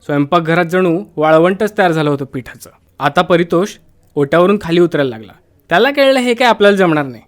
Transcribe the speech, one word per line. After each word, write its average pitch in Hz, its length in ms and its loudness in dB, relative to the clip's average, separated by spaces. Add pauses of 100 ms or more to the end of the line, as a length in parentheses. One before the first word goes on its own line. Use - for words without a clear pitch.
स्वयंपाकघरात 160 600 0
जणू 180 400 -2 (120)
वाळवंटच 175 600 0
तयार 180 140 2
झालं 156 180 -2
होतं 143 140 -4
पिठाचं. - 460 -14 (280)
आता 143 240 -2
परितोष 170 460 0 (460)
ओट्यावरून 170 460 2
खाली 170 200 -2
उतरायला 156 300 0
लागला. 110 220 -16 (360)
त्याला 214 220 2
कळलं 269 280 2
हे 247 160 0
काय 240 140 0
आपल्याला 202 280 2
जमणार 160 280 2
नाही. 120 240 -14